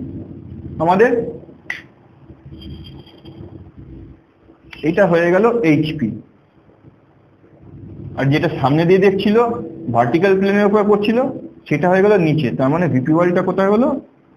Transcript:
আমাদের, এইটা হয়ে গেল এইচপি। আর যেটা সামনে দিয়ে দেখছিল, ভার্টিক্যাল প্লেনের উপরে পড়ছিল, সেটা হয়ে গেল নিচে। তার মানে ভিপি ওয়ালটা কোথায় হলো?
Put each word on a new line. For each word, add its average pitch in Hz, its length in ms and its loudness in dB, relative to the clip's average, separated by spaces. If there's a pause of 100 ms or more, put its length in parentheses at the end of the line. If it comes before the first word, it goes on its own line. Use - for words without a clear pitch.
(800)
আমাদের, 190 320 4 (3750)
এইটা 175 240 0
হয়ে 170 240 2
গেল 185 140 4 (260)
এইচপি। 147 380 0 (2000)
আর 131 140 -2
যেটা 156 180 0 (120)
সামনে 143 240 2
দিয়ে 185 220 4
দেখছিল, 196 300 2 (540)
ভার্টিক্যাল 131 460 2
প্লেনের 196 320 2
উপরে 208 200 2
পড়ছিল, 208 300 2 (460)
সেটা 151 240 -2
হয়ে 190 160 4
গেল 214 140 4
নিচে। 156 340 0
তার 131 180 0
মানে 170 180 0
ভিপি 127 260 0
ওয়ালটা 180 280 2
কোথায় 190 280 0
হলো? 233 180 2 (480)